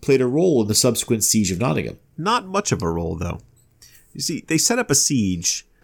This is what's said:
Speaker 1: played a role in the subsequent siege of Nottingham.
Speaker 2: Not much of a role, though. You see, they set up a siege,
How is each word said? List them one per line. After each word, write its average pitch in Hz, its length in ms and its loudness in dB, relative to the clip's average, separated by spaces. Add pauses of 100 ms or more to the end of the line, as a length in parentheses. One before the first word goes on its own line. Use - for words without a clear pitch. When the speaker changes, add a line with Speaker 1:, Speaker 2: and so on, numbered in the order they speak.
Speaker 1:
played 135 180 4
a 127 60 2
role 147 360 2
in 104 60 0
the 107 60 2
subsequent 117 500 0
siege 104 260 2
of 90 80 -2
Nottingham. 117 380 -2 (220)
Speaker 2:
Not 202 280 -2
much 190 240 -2
of - 120 -2
a 85 80 -2
role, 85 260 -4
though. 85 240 -6 (720)
You - 80 -12
see, - 260 -4
they 160 120 2
set 233 200 0
up 240 120 -2
a 147 40 2
siege, 95 720 0 (180)